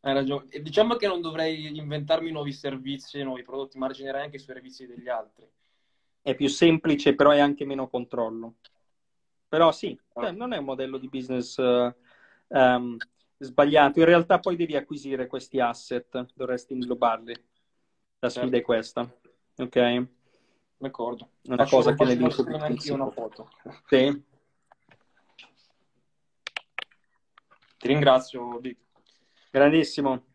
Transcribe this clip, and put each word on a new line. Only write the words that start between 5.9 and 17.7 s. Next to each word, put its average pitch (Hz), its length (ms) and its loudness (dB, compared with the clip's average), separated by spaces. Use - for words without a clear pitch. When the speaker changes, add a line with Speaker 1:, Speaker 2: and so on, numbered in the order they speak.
Speaker 2:
È 131 140 -4
più 143 120 -2
semplice, 151 680 2
però 143 160 2
è 147 80 4
anche 143 260 2
meno 135 220 -6
controllo. 117 720 -8
Però 160 240 4
sì, - 280 -8
Speaker 1:
Ah. - 80 -10
Speaker 2:
cioè, 202 100 -4
non 233 220 -8
è 190 40 -6
un 139 80 -8
modello 131 340 -8
di 131 100 -14
business, 127 480 -6
eh, 123 380 2
ehm, 123 480 2
sbagliato. 143 580 4
In 165 80 6
realtà 170 340 6
poi 180 160 -2
devi 165 200 -4
acquisire 135 500 -6
questi 131 340 -8
asset, 123 760 -4
dovresti 127 380 -8
inglobarli. 120 600 -2